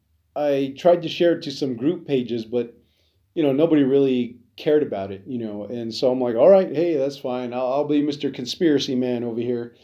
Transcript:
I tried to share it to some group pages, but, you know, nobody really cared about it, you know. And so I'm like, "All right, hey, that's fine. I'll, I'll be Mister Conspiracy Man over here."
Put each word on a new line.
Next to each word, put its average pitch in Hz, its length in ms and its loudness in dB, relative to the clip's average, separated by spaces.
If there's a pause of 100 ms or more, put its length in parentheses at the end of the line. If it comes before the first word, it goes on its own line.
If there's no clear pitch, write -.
(340)
I 139 420 -2
tried 175 260 4
to 160 60 -4
share 170 260 2
it 165 80 -6
to 139 100 -8
some 131 240 -4
group 151 300 -2
pages, 120 380 -2
but, 120 300 -4 (600)
you 165 100 0
know, 139 80 2
nobody 151 320 4
really 131 540 2 (180)
cared 151 260 2
about 101 300 -6
it, 95 120 -14
you 131 140 -10
know. 104 260 -8
And 113 300 -8
so 127 160 2
I'm 127 100 0
like, 123 140 0
"All 127 140 6
right, 190 260 6
hey, 165 220 0
that's 139 200 -2
fine. 123 380 -6
I'll, 127 180 -2
I'll 147 160 0
be 147 140 2
Mister 143 280 -4
Conspiracy 139 640 0
Man 123 260 -2
over 117 180 -6
here." 120 440 -4